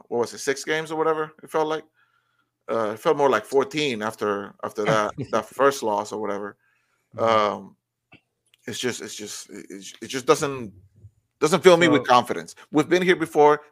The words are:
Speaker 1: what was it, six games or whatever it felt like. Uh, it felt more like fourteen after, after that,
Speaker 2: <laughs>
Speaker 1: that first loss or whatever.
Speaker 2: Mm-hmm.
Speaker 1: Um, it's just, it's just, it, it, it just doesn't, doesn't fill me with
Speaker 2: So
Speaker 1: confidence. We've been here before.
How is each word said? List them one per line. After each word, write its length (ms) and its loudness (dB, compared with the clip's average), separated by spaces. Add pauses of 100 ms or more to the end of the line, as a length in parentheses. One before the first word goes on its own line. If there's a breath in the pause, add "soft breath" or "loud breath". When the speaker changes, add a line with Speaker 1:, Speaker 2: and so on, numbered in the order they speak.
Speaker 1:
what 100 -4
was 160 -2
it, 40 -14
six 260 -4
games 260 -4
or 60 -8
whatever 360 -2 (100)
it 80 -20
felt 180 0
like. 160 -6 (840)
Uh, 240 -2
it 60 -14
felt 160 2
more 120 4
like 160 0
fourteen 580 -2
after, 600 -4
after 220 -6
that, 280 0 (100)
Speaker 2:
<laughs> 100 -12
Speaker 1:
that 140 -2
first 360 0
loss 300 -4
or 80 -8
whatever. 360 -8 (600)
Speaker 2:
Mm-hmm. 380 2
Speaker 1:
Um, 220 -16 (880)
it's 120 -10
just, 240 -6
it's 140 -14
just, 340 -14
it, 180 -16
it, 240 -18 (100)
it 40 -12
just 200 -8
doesn't, 460 0 (680)
doesn't 220 0
fill 140 10
me 120 4
with 180 2
Speaker 2:
So 60 4
Speaker 1:
confidence. 420 2 (160 loud breath)
We've 180 0
been 140 2
here 140 2
before. 560 4